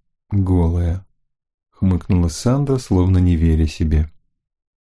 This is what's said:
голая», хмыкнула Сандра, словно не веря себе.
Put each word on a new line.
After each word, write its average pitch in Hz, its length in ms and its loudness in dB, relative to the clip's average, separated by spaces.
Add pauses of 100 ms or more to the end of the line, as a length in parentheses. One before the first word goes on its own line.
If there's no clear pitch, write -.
(320)
голая», 87 760 0 (720)
хмыкнула 90 480 0
Сандра, 135 500 -2
словно 92 420 0
не 90 160 2
веря 80 300 2
себе. 76 440 -2 (720)